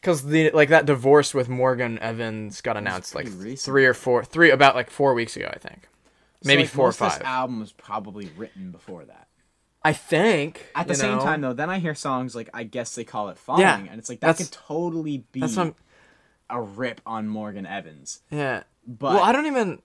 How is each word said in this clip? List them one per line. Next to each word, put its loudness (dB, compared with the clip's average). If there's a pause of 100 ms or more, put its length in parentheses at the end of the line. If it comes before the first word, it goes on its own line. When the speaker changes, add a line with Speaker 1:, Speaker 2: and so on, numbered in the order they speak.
Speaker 1:
'cause 0
the, 4
like, 6
that 6
divorce 4
with 0
Morgan 0
Evans -8
got -4
Speaker 2:
It -6
was -6
Speaker 1:
announced, -8
like, -6
Speaker 2:
pretty -14
recent. -12
Speaker 1:
three 4
or 6
four, 0
three, 6
about, 6
like, -4
four 0
weeks -4
ago, -8
I -12
think. -20 (540)
Speaker 2:
So, -4
Speaker 1:
Maybe 6
Speaker 2:
like, -2
Speaker 1:
four 2
or 4
Speaker 2:
most -4
of 0
this -2
Speaker 1:
five. -10
Speaker 2:
album -4
was -14
probably -12
written -14
before -18
that. -20 (560)
Speaker 1:
I 4
think, 0 (100)
Speaker 2:
At -4
the -4
Speaker 1:
you -2
Speaker 2:
same 0
Speaker 1:
know? -2
Speaker 2:
time, -2
though, -4
then -6
I -4
hear -4
songs -6
like -12
"I -10
Guess -10
They -10
Call -8
It -16
Falling," 0
Speaker 1:
Yeah, 2 (120)
Speaker 2:
and -18
it's -16
like, -14
that 2
Speaker 1:
that's, -8
Speaker 2:
could -18
totally -8
be -8
Speaker 1:
that's -4
what 0
I'm -10 (760)
Speaker 2:
a -8
rip -8
on -8
Morgan -10
Evans. -14 (100)
Speaker 1:
Yeah. -6 (240)
Speaker 2:
But -4
Speaker 1:
Well, 8
I 8
don't 4
even 0